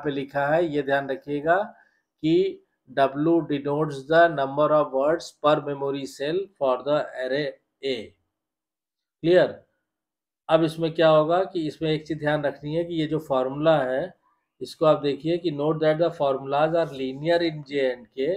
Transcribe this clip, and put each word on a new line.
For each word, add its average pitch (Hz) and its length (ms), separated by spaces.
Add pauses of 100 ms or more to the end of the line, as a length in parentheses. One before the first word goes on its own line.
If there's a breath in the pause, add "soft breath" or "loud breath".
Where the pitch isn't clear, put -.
पे 151 60
लिखा 139 360
है, 160 200
ये 147 160
ध्यान 139 280
रखिएगा 147 460 (680 soft breath)
कि 180 420 (260)
W 139 440 (140)
denotes 143 500 (140)
the 165 160
number 143 480
of 143 160
words 147 400 (100)
per 151 200
memory 139 440
cell 147 320 (220)
for 131 240
the 147 160 (240)
array 139 220 (380)
A। 131 120 (1300)
क्लियर? 165 360 (880)
अब 165 160
इसमें 160 300
क्या 160 140
होगा 160 360
कि 180 240
इसमें 156 220
एक 156 160
चीज़ 156 120
ध्यान 151 260
रखनी 147 300
है 170 100
कि 170 160
ये 151 60
जो 151 120 (100)
फॉर्मूला 143 540
है, 131 300 (480)
इसको 143 260
आप 147 160
देखिए 143 360
कि 170 200
note 156 240
that 156 160
the 165 180
formulas 143 680
are 151 120
linear 139 480
in 156 220
J 135 260
and 120 200
K। 139 260